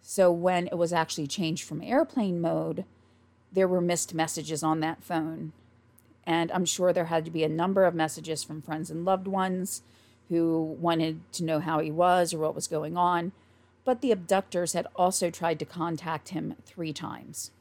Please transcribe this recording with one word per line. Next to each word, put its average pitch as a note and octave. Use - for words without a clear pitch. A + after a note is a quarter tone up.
So F3+
when F3
it F3
was E3+
actually D#3+
changed D#3+
from D#3
airplane G#3+
mode, E3
there F#3
were F3+
missed F3
messages D#3+
on D#3+
that D#3+
phone. D#3+
And E3
I'm F#3
sure F3+
there F3
had E3
to E3
be D#3+
a D#3
number F#3
of F3
messages D#3+
from D#3
friends D#3
and D#3+
loved F#3+
ones F#3+
who E3
wanted D#3+
to F3
know D#3+
how D#3
he D#3
was F3
or E3
what D#3
was C3
going D#3
on. F3
But B3+
the C4
abductors F#3
had -
also F3+
tried E3+
to D3+
contact D#3+
him -
three D#3+
times. -